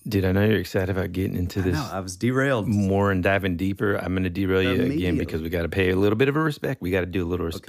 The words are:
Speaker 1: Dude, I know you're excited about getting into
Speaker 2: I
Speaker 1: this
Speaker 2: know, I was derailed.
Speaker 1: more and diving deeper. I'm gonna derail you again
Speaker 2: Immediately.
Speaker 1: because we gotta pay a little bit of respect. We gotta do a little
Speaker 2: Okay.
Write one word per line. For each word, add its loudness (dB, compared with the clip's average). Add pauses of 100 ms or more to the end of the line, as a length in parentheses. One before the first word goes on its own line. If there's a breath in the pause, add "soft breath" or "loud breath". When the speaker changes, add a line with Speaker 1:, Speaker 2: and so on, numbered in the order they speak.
Speaker 1:
Dude, 2
I 2
know 4
you're 4
excited -2
about -2
getting -2
into -2
Speaker 2:
I 0
Speaker 1:
this 0
Speaker 2:
know, -4
I -6
was -10
derailed. 0
Speaker 1:
more 2
and 0
diving 2
deeper. 0
I'm -4
gonna 0
derail 2
you 2
again 2
Speaker 2:
Immediately. 0
Speaker 1:
because -4
we -6
gotta -2
pay 2
a 2
little 4
bit 4
of -2
respect. -2
We -4
gotta 0
do -2
a -2
little -2
Speaker 2:
Okay. -6 (140)